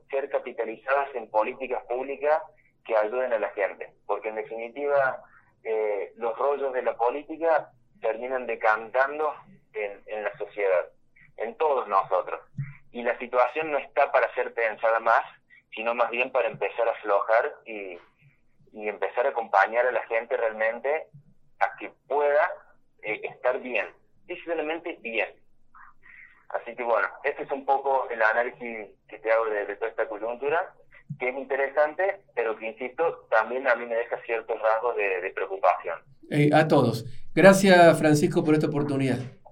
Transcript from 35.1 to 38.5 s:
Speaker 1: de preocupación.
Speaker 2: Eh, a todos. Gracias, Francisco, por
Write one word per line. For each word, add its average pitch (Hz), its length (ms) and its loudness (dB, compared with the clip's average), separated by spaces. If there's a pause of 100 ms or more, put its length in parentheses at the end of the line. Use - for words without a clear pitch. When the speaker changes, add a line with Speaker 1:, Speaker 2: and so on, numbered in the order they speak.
Speaker 1:
de 92 80 -4
preocupación. 90 680 0 (320)
Speaker 2:
Eh, 147 220 4
a 156 160 6
todos. 123 380 2 (280)
Gracias, 180 640 10
Francisco, 151 460 4
por 151 80 4